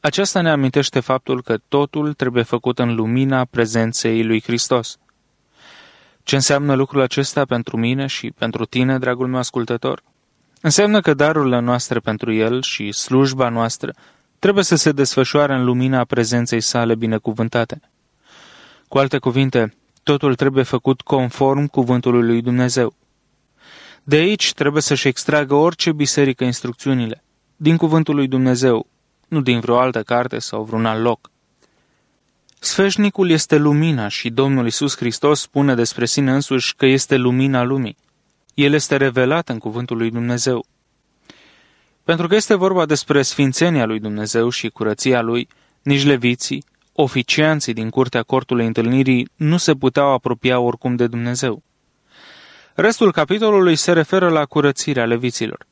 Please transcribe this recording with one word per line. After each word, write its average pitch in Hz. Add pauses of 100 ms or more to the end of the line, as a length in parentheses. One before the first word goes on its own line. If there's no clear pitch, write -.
Aceasta 190
ne 165
amintește 139
faptul 131
că 113 (100)
totul 147
trebuie 123
făcut 120
în 120
lumina 127
prezenței 113
lui 110
Hristos. 120 (1200)
Ce -
înseamnă 139
lucrul 135
acesta 135
pentru 120
mine 123
și 120
pentru 113
tine, 127
dragul 127
meu 127
ascultător? 123 (580)
Înseamnă 202
că 160
darurile 143
noastre 120
pentru 110
El 113
și 104
slujba 131
noastră 117 (440)
trebuie 202
să -
se 156
desfășoare 139
în 127
lumina 127
prezenței 120
sale 117
binecuvântate. 113 (1080)
Cu -
alte 135
cuvinte, 127 (280)
totul 143
trebuie 135
făcut 131
conform 135
cuvântului 123
lui 117
Dumnezeu. 123 (1080)
De 139
aici 185
trebuie 143
să-și 139
extragă 143
orice 165
biserică 143
instrucțiunile, 123 (340)
din 160
cuvântul 160
lui 143
Dumnezeu, 127 (420)
nu 160
din 123
vreo 120
altă 127
carte 120
sau 110
vreun 113
alt 110
loc. 117 (1300)
Sfeșnicul 196
este 160
lumina 147
și -
Domnul 135
Iisus 131
Hristos 139
spune 139
despre 117
sine 135
însuși 135
că 139
este 135
lumina 127
lumii. 123 (580)
El 143
este 147
revelat 135
în 117
cuvântul 117
lui 113
Dumnezeu. 120 (1400)
Pentru 170
că 170
este 214
vorba 185
despre 147
sfințenia 139
lui 110
Dumnezeu 107
și 120
curăția 113
lui, 117 (340)
nici 143
leviții, 135 (280)
oficianții 151
din 110
curtea 123
cortului 123
întâlnirii, 123
nu 160
se 165
puteau 139
apropia 123
oricum 120
de 120
Dumnezeu. 120 (1120)
Restul 208
capitolului 190
se -
referă 175
la 160
curățirea 143
leviților. 117